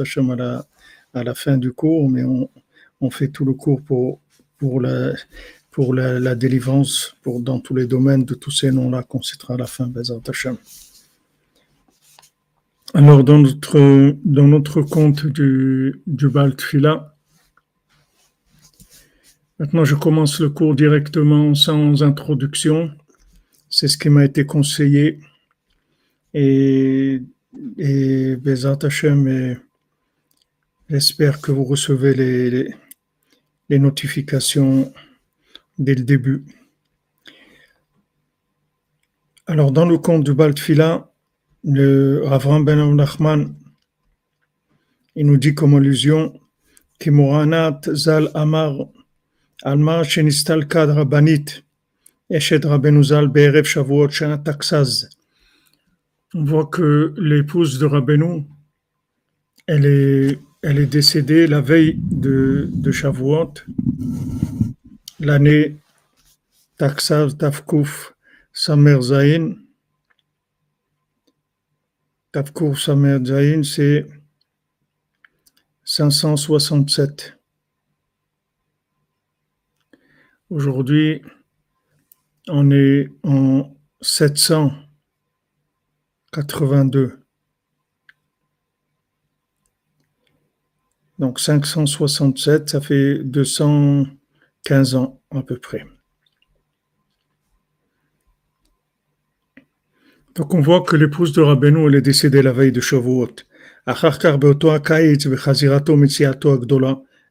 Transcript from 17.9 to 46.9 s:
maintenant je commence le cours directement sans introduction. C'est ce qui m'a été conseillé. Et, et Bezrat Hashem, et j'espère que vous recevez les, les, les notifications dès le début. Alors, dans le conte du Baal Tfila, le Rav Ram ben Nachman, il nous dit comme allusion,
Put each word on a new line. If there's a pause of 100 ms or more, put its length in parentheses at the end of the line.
maintenant
je
commence
le
cours
directement
sans
introduction. (800)
C'est
ce
qui
m'a
été
conseillé. (1120)
Et, (560)
et
Bezrat
Hashem,
et (1300)
j'espère
que
vous
recevez
les,
les, (920)
les
notifications (880)
dès
le
début. (3000)
Alors,
dans
le
conte
du
Baal
Tfila, (520)
le
Rav
Ram
ben
Nachman, (1600)
il
nous
dit
comme
allusion, (600)